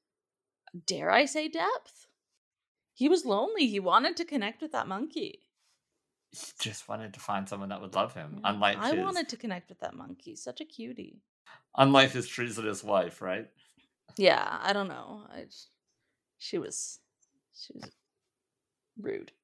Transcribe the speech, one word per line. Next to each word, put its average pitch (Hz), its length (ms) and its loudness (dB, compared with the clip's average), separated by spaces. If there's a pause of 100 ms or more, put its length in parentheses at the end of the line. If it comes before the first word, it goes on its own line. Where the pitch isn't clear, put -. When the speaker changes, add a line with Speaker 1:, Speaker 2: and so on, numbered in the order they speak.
(880)
Speaker 1:
dare 170 240 0
I 247 160 8
say, 311 220 -2
depth? 339 580 -4 (880)
He 262 140 2
was 330 160 4
lonely. 269 420 2
He 202 140 0
wanted 226 380 6
to 339 60 -2
connect 226 380 -4
with - 100 -8
that - 140 -2
monkey. 233 540 -6 (920)
Speaker 2:
He - 80 -16 (220)
just - 280 -6
wanted 110 260 -8
to - 60 -18
find 98 280 -2
someone 98 220 -8
that 98 100 -8
would 95 140 -12
love 95 200 0
him, 76 300 -10
Speaker 1:
Yeah, 101 80 4
Speaker 2:
unlike 104 260 2
Speaker 1:
I 226 160 -2
Speaker 2:
his 311 60 0
Speaker 1:
wanted 370 300 -2
to 240 60 -10
connect 185 320 -8
with 185 120 -20
that - 140 -8
monkey. - 420 -16
Such - 240 -12
a 311 40 -12
cutie. - 580 -16 (540)
Speaker 2:
Unlike 135 340 8
his 127 180 -4
treasonous 110 560 -4
wife, 95 380 2
right? 95 260 -4 (680)
Speaker 1:
Yeah, - 440 4
I 196 120 2
don't 202 160 -2
know. 139 440 -14
I - 100 -14
j-, - 60 -18 (920)
she - 200 -6
was, - 420 -8 (540)
she - 200 -18
was - 160 -16 (1120)
rude. - 320 -6 (120)